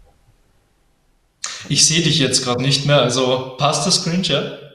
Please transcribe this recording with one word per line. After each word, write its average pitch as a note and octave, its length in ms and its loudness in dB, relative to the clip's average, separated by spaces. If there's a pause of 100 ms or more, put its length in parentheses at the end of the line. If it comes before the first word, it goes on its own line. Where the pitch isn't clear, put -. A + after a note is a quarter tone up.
(1700)
Ich C#3 180 4
seh D#3 140 2
dich D#3 180 2
jetzt B2+ 240 2
grad B2 160 -2
nicht C3+ 260 0
mehr, C#3+ 160 4
also B2+ 560 0
passt D3 300 0
das F3 80 2
Screenshare? D#3+ 800 -4